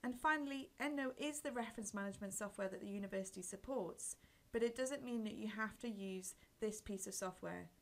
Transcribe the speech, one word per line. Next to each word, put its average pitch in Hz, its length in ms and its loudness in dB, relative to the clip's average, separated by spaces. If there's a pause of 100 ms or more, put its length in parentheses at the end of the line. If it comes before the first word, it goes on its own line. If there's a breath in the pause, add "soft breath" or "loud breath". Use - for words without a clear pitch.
And 247 140 0
finally, 285 540 4 (100)
EndNote 269 380 2
is 294 220 0
the 277 120 -2
reference 233 400 -2
management 196 400 -2
software 196 360 -2
that 190 120 -4
the 208 80 -6
university 196 540 -2
supports, 196 760 -2 (360 loud breath)
but 226 100 6
it 233 140 6
doesn't 262 280 2
mean 240 200 2
that 214 100 0
you 214 140 -2
have 214 320 0
to 240 80 0
use 190 460 -2 (260 loud breath)
this 214 200 2
piece 196 280 -2
of 190 60 -6
software. 180 540 -2 (140)